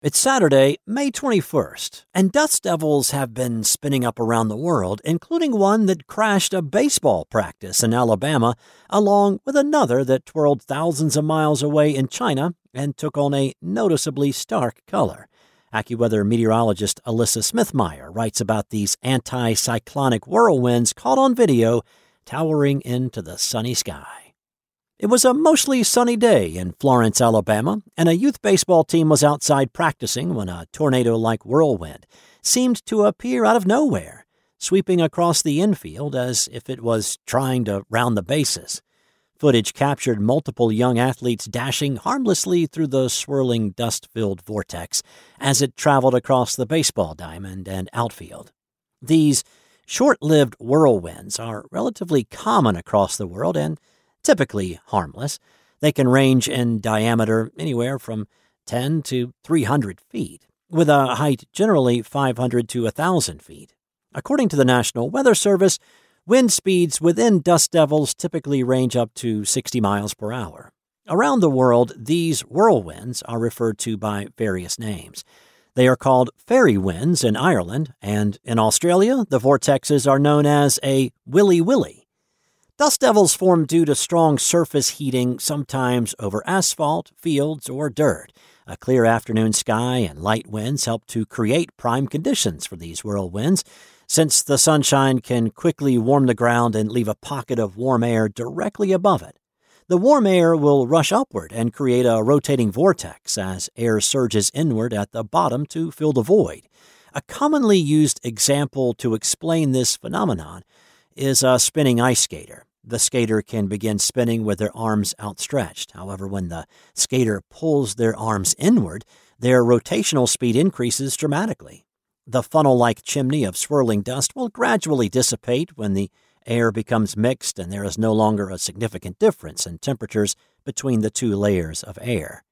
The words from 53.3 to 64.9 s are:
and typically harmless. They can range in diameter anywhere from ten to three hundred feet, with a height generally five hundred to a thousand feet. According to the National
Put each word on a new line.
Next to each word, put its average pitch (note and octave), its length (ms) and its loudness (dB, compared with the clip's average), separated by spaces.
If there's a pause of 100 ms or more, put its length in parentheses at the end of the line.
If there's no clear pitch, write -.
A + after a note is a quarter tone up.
and D3+ 240 -4 (420)
typically G#2 600 0
harmless. G2 520 -6 (440)
They D3+ 100 2
can C3+ 160 2
range C3 400 4
in A#2 320 -2
diameter A2 800 0
anywhere C3 400 -4
from A2 260 -10 (400)
ten C#3 360 -4
to B2+ 320 -6 (100)
three D#3 220 0
hundred A2 340 -2
feet, - 480 -12 (220)
with D#3+ 180 2
a C#3 280 4
height C#3+ 360 -2
generally C3+ 500 2
five C3 360 -4
hundred A#2+ 320 -2
to A#2+ 180 -4
a G#2+ 40 -2
thousand D#3+ 500 -2
feet. - 340 -20 (400)
According C#4 320 0
to E3 80 -2
the C#3+ 80 4
National B2 460 2